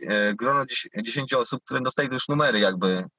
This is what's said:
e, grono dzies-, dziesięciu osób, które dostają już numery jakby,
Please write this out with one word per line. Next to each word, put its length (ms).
e, 260
grono 320
dzies-, 380
dziesięciu 360
osób, 260
które 160
dostają 320
już 140
numery 320
jakby, 460